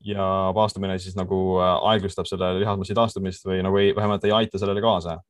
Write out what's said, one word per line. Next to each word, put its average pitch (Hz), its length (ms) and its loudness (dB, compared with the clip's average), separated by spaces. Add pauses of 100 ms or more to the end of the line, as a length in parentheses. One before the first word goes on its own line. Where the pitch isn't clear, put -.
ja 101 240 -4 (320)
paastumine 98 420 0
siis 92 180 -10
nagu, 95 440 0
äh, 90 140 4 (140)
aeglustab 98 400 0
selle 92 280 -2
lihasmassi 101 400 -2
taastumist 98 480 -2
või 92 160 -2
nagu 95 200 2
ei, 101 120 4
vähemalt 104 320 0
ei 104 80 4
aita 110 280 0
sellele 101 200 0
kaasa. 87 380 0 (120)